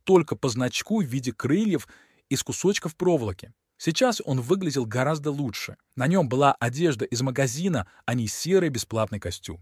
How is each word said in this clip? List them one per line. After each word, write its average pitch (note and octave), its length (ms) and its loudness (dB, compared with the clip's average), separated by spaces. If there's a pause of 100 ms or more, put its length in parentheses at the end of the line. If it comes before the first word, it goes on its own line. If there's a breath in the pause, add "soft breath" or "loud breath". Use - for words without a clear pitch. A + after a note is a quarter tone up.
только F3+ 300 4
по C3+ 140 -2
значку B2+ 540 -2
в D3+ 40 -2
виде B2 260 -4
крыльев – E3+ 540 0 (440 soft breath)
из C3+ 120 0
кусочков - 540 -2
проволоки. C#3 560 -2 (240)
Сейчас A3 480 0
он C3 160 0
выглядел C#3 460 0
гораздо C#3+ 440 -2
лучше. C#3+ 460 -6 (200)
На B2+ 100 0
нем E3+ 220 2
была C3+ 300 4
одежда B2 460 0
из A#2 160 -2
магазина, C3+ 640 0 (200 soft breath)
а A#2+ 80 0
не A#2+ 140 0
серый F3 420 0
бесплатный A2 500 -4
костюм. E2+ 420 -10